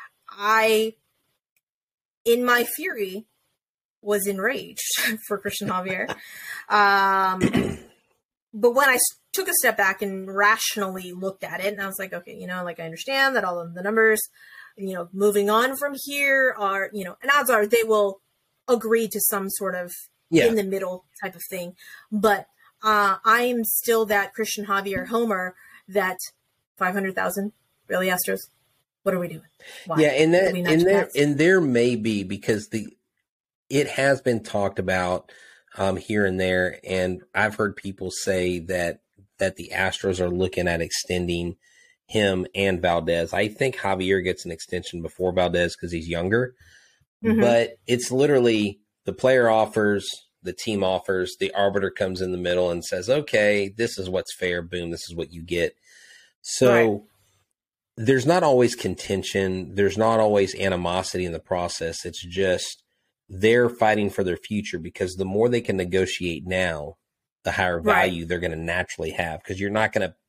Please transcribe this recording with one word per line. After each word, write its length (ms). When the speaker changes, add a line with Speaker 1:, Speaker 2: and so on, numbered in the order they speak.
Speaker 1:
I, 640
in 200
my 180
fury, 600
was 260
enraged 540
<laughs> 240
for 100
Christian 320
Javier. 400
Um, 1120
<clears throat> 400
but 180
when 180
I 60
s-, 60
took 140
a 60
step 240
back 240
and 320
rationally 760
looked 320
at 160
it, 140
and 80
I 60
was 120
like, 140
"Okay, 220
you 120
know, 160
like, 160
I 40
understand 520
that 80
all 160
of 140
the 80
numbers, 400
you 160
know, 200
moving 360
on 280
from 180
here 520
are, 360
you 100
know," 180
and 100
odds 180
are 160
they 180
will 380
agree 400
to 140
some 280
sort 260
of 160
Speaker 2:
Yeah. 180
Speaker 1:
in 80
the 80
middle 420
type 140
of 140
thing. 260
But, 360
uh, 420
I 180
am 200
still 440
that 260
Christian 320
Javier 420
homer 480
that 300
five 160
hundred 220
thousand, 380
really, 200
Astros? 320
What 120
are 40
we 100
doing? 120
Why? 160
Speaker 2:
Yeah, 80
and 240
that, 160
Speaker 1:
Are 40
we 100
not 100
Speaker 2:
and 80
that, 100
Speaker 1:
Jets? 100
Speaker 2:
and 220
there 240
may 340
be, 300
because 420
the, 200
it 180
has 340
been 220
talked 360
about, 520
um, 180
here 300
and 120
there, 480
and 360
I've 220
heard 220
people 340
say 480
that, 400
that 180
the 180
Astros 460
are 100
looking 380
at 140
extending 760
him 480
and 280
Valdez. 520
I 140
think 300
Javier 440
gets 220
an 80
extension 500
before 300
Valdez 460
'cause 160
he's 160
younger, 440
Speaker 1:
Mm-hmm. 160
Speaker 2:
but 380
it's 240
literally 680
the 80
player 360
offers, 560
the 100
team 300
offers, 560
the 140
arbiter 380
comes 300
in 120
the 40
middle 340
and 120
says, 260
"Okay, 600
this 280
is 120
what's 260
fair. 260
Boom, 300
this 160
is 80
what 160
you 100
get." 340
So 320
Speaker 1:
Right. 280
Speaker 2:
there's 280
not 180
always 320
contention. 1000
There's 220
not 220
always 360
animosity 720
in 60
the 80
process. 640
It's 200
just 580
they're 400
fighting 400
for 140
their 140
future, 420
because 360
the 100
more 240
they 120
can 140
negotiate 720
now, 520
the 80
higher 300
Speaker 1:
Right. 280
Speaker 2:
value 160
they're 140
gonna 160
naturally 560
have, 320
'cause 160
you're 100
not 220
gonna 240